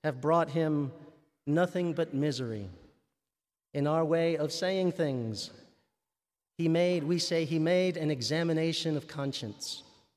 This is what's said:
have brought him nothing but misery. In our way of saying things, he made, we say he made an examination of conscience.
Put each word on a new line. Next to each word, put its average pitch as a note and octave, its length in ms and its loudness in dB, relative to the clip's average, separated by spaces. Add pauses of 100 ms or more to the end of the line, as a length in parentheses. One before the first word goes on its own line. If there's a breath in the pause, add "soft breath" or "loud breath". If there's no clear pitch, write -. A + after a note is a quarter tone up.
have C3 180 -2
brought D#3+ 280 4
him D3 420 0 (560)
nothing F3 460 2
but D#3+ 200 -2
misery. B2 560 -2 (1040)
In D3 140 0
our D#3+ 180 2
way E3 320 2
of D3 140 0
saying F#3 400 0
things, B2+ 580 -2 (1080)
he E3 80 2
made, E3+ 380 2
we F3 120 2
say E3 260 0
he D#3+ 140 0
made F3 400 2
an D#3 140 0
examination D#3+ 840 0
of C3+ 120 -6
conscience. C3+ 760 -8 (360)